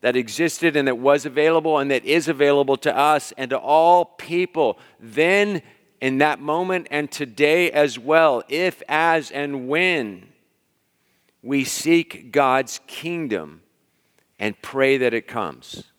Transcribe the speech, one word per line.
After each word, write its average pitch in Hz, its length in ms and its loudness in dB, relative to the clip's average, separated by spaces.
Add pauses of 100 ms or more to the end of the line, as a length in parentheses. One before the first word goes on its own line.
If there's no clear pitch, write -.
that 123 160 0
existed 147 580 -2
and 143 100 2
that 127 120 0
was 139 280 2
available 156 520 2
and 139 120 0
that 135 140 0
is 151 240 0
available 143 480 2
to - 180 -2
us 147 440 2
and 131 140 -6
to 135 60 -2
all 165 460 4
people 160 760 -2 (220)
then, 175 640 0 (400)
in 131 160 -2
that 143 240 2
moment, 170 500 -4
and 147 180 -4
today 147 640 0
as 147 260 0
well, 143 520 2
if, 170 400 -4
as, 160 420 0
and 139 380 -8
when 143 580 -2 (1120)
we 135 220 -2
seek 156 680 -2
God's 131 560 0
kingdom 110 760 -8 (760)
and 104 240 -6
pray 135 340 2
that 123 160 0
it 113 140 -4
comes. 80 560 -10 (160)